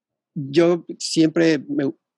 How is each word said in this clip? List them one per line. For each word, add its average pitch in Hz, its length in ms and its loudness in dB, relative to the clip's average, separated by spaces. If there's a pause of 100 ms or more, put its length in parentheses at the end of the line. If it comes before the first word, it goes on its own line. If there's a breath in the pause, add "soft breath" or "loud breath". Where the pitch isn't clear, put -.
(360)
yo 165 500 0 (140)
siempre 160 600 0 (100)
me 143 220 -4 (260)